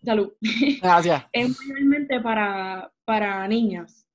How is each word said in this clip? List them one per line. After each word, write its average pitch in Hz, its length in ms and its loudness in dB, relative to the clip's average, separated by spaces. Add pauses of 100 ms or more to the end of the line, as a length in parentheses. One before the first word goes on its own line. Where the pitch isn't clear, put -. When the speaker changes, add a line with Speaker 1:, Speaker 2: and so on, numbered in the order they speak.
Speaker 1:
Salud. 214 300 0 (480)
Speaker 2:
Gracias. 175 460 4
Speaker 1:
<laughs> - 60 -20
Es 247 240 -2 (100)
mayormente 277 520 0
para, 196 720 -4 (140)
para 202 420 -2
niñas. 202 680 -2